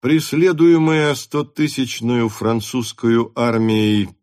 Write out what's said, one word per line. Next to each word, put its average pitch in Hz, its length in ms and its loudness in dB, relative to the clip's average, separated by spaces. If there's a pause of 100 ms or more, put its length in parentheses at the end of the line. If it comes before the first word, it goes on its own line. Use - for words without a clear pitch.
Преследуемая 160 1120 2
стотысячную 131 1120 -4
французскую 113 1040 -2
армией 110 760 0 (120)